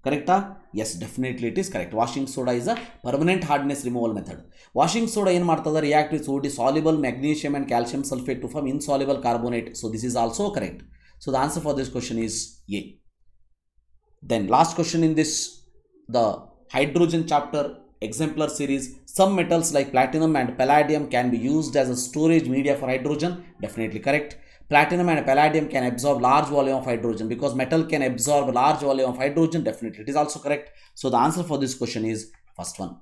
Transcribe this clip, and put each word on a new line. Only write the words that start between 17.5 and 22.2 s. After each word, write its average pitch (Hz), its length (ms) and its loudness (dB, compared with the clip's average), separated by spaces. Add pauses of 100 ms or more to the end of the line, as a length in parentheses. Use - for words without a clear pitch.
exemplar 151 400 -2 (100)
series. 139 260 -2 (340)
Some 190 220 6
metals 165 360 2
like 139 180 2
platinum 156 460 2
and 120 100 -2 (100)
palladium 147 440 4 (100)
can 123 200 2
be 110 60 -2 (140)
used 143 280 0
as 127 140 0
a - 100 -6
storage 160 500 4